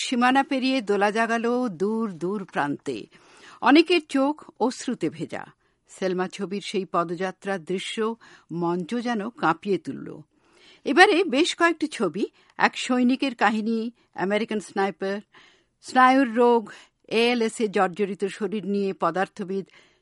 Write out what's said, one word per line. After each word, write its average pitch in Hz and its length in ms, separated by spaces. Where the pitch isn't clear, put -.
সীমানা 254 400
পেরিয়ে 262 380
দোলা 202 300
জাগালো 233 580
দূর 202 440
দূর 180 320
প্রান্তে। 139 640
অনেকের 330 480
চোখ 277 500
অশ্রুতে 226 500
ভেজা। 156 360
সেলমা 185 400
ছবির 196 380
সেই 190 200
পদযাত্রার 180 760
দৃশ্য 214 520
মঞ্চ 175 420
যেন 233 340
কাঁপিয়ে 175 480
তুলল। 139 440
এবারে 349 400
বেশ 294 320
কয়েকটি 339 320
ছবি, 190 380
এক - 200
সৈনিকের 254 580
কাহিনী, 220 560
আমেরিকান 208 440
স্নাইপার, 196 640
স্নায়ুর 254 520
রোগ, 240 380
এএলএস 226 540
এ 214 60
জর্জরিত 196 580
শরীর 190 400
নিয়ে 196 280
পদার্থবিদ 185 720